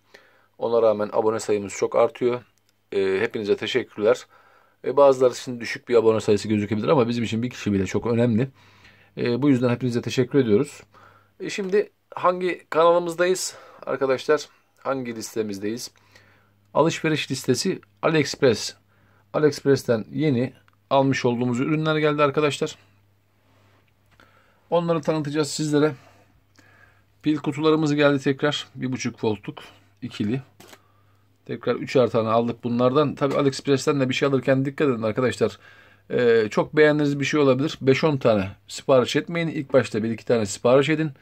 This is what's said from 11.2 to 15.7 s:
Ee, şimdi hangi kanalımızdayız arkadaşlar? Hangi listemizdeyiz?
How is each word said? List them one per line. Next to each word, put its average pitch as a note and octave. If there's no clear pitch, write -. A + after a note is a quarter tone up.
Ee, F3
şimdi G3
hangi F3+
kanalımızdayız E3+
arkadaşlar? C3+
Hangi B2
listemizdeyiz? G#2+